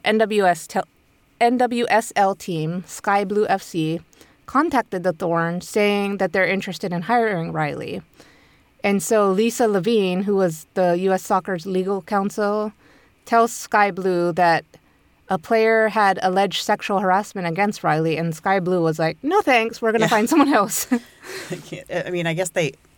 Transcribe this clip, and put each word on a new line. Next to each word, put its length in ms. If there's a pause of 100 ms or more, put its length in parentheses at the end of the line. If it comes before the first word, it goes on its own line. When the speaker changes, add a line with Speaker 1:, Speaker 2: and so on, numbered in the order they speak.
Speaker 1:
N 140
W 280
S 200
te-, 140 (600)
N 180
W 320
S 240
L 200
team, 520
Sky 380
Blue 240
F 140
C, 380 (460)
contacted 560
the 100
Thorns 560
saying 500
that 140
they're 140
interested 460
in 100
hiring 500
Riley. 480 (840)
And 180
so 300
Lisa 340
Levine, 560
who 140
was 380
the 260
U 120
S 100
Soccer's 440
legal 360
counsel, 680 (520)
tells 280
Sky 380
Blue 420
that 320 (680)
a 80
player 500
had 340
alleged 400
sexual 380
harassment 460
against 360
Riley, 360
and 180
Sky 240
Blue 220
was 160
like, 240
"No 180
thanks, 400
we're 120
gonna 120
Speaker 2:
Yeah. 40
Speaker 1:
find 200
someone 240
else." 380
<laughs> 600
Speaker 2:
I 60
can't, 300 (200)
I 40
mean, 160
I 80
guess 160
they, 220 (260)